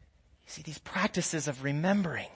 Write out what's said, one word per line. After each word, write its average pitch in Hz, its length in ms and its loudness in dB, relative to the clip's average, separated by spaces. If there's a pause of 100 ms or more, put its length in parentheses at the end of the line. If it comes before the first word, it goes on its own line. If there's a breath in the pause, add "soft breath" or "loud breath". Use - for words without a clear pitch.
(440)
You - 60 -18
see, 156 120 -12
these 147 160 -12
practices 175 680 0
of 131 140 -4
remembering 160 720 2